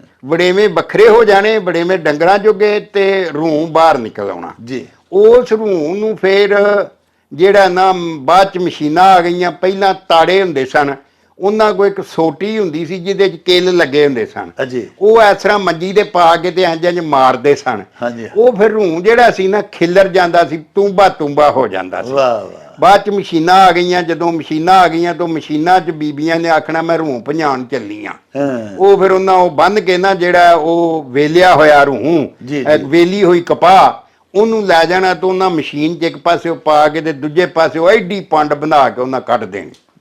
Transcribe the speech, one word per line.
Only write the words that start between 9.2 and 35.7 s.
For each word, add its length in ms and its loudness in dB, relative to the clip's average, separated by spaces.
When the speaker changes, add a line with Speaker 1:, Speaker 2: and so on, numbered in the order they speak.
Speaker 1:
ਗਈਆਂ, 320 -2
ਪਹਿਲਾਂ 420 -2
ਤਾੜੇ 480 0
ਹੁੰਦੇ 220 -4
ਸਨ, 320 -2
ਉਹਨਾਂ 360 0
ਕੋਲ 120 0
ਇੱਕ 140 -4
ਸੋਟੀ 580 -4
ਹੁੰਦੀ 280 -6
ਸੀ 120 -10
ਜਿਹਦੇ 300 -2
'ਚ 80 -6
ਕਿੱਲ 400 0
ਲੱਗੇ 300 2
ਹੁੰਦੇ 200 -2
ਸਨ। 240 -14
Speaker 2:
ਅ, 20 -4
ਜੀ। 260 -8
Speaker 1:
ਉਹ 220 4
ਇਸ 200 2
ਤਰ੍ਹਾਂ 160 0
ਮੰਜੀ 340 -4
ਦੇ 100 2
ਪਾ 340 2
ਕੇ 140 -4
ਤੇ 120 -2
ਇੰਝ 220 -2
ਇੰਝ 160 -2
ਮਾਰਦੇ 540 2
ਸਨ। 300 -6
Speaker 2:
ਹਾਂਜੀ। 340 -8
Speaker 1:
ਉਹ 200 2
ਫਿਰ 140 2
ਰੂੰ 320 -2
ਜਿਹੜਾ 280 4
ਸੀ 180 -4
ਨਾ 140 -2
ਖਿੱਲਰ 460 0
ਜਾਂਦਾ 360 0
ਸੀ, 200 -8
ਤੂੰਬਾ 340 2
ਤੂੰਬਾ 420 0
ਹੋ 180 -2
ਜਾਂਦਾ 340 -8
ਸੀ। 100 -10
Speaker 2:
ਵਾਹ, 320 -2
ਵਾਹ। 360 -20
Speaker 1:
ਬਾਅਦ 220 4
'ਚ 80 -6
ਮਸ਼ੀਨਾਂ 440 0
ਆ 180 6
ਗਈਆਂ, 300 0
ਜਦੋਂ 300 -2
ਮਸ਼ੀਨਾਂ 420 -2
ਆ 140 4
ਗਈਆਂ 260 -2
ਤਾਂ 140 -6
ਮਸ਼ੀਨਾਂ 520 0
'ਚ 100 -6
ਬੀਬੀਆਂ 500 -4
ਨੇ 80 -2
ਆਖਣਾ, 340 -2
"ਮੈਂ 160 -2
ਰੂੰ 300 -6
ਭਜਾਉਣ 360 -4
ਚੱਲੀ 420 -10
ਆਂ।" 60 -12
Speaker 2:
ਹਾਂ। 400 -6
Speaker 1:
ਉਹ 220 4
ਫਿਰ 140 2
ਉਹਨਾਂ 220 2
ਉਹ 160 2
ਬੰਨ੍ਹ 300 0
ਕੇ 180 0
ਨਾ 160 0
ਜਿਹੜਾ 400 4
ਉਹ 540 -2
ਵੇਲਿਆ 460 2
ਹੋਇਆ 300 6
ਰੂੰ, 460 -2
Speaker 2:
ਜੀ, 200 -6
Speaker 1:
ਅਹ, 100 2
Speaker 2:
ਜੀ। 80 -6
Speaker 1:
ਵੇਲੀ 400 2
ਹੋਈ 160 4
ਕਪਾਹ, 680 2
ਉਹਨੂੰ 320 0
ਲੈ 180 2
ਜਾਣਾ 300 0
ਤੇ 120 -4
ਉਹਨਾਂ 240 0
ਮਸ਼ੀਨ 460 -4